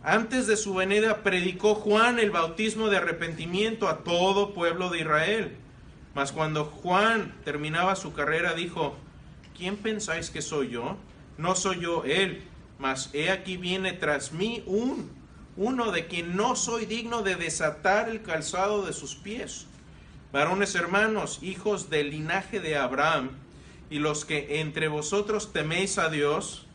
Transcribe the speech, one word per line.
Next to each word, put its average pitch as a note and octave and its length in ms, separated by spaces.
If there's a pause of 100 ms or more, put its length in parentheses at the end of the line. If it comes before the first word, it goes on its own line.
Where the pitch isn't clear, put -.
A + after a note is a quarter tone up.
"Antes A3 440
de G#3 120
su G3 160
venida G#3 480
predicó F#3 520
Juan A3 440
el G#3 120
bautismo G#3 600
de F#3+ 80
arrepentimiento E3+ 880
a D3+ 160
todo F#3+ 480
pueblo F3 380
de E3+ 80
Israel. D#3+ 580 (580)
Mas C#3 160
cuando D#3 360
Juan G3+ 680 (140)
terminaba D#3 500
su D#3 160
carrera, D#3+ 400
dijo: E3 420 (640)
'¿Quién F#3 200
pensáis G3 520
que D#3 140
soy C#3+ 260
yo? A#2+ 300 (400)
No F3 160
soy F#3 260
yo E3+ 240
él, F3 380 (360)
mas C3+ 360
he D#3 160
aquí F#3 260
viene F#3 380
tras D3 380
mí G#3 340
un, G#3+ 440 (460)
uno A#3 340
de E3 160
quien E3+ 300
no A#3+ 200
soy A3+ 280
digno A#3 380
de F#3+ 140
desatar E3+ 760
el A3 100
calzado F#3 640
de D#3 80
sus - 220
pies. - 520 (640)
Varones F#3 440
hermanos, F#3+ 680
hijos F#3+ 460
del D3 220
linaje F3 500
de D#3 160
Abraham, C3+ 540 (580)
y D3+ 100
los D3+ 280
que D3 340
entre D#3 280
vosotros G3+ 680
teméis E3+ 420
a E3 140
Dios'". D3+ 640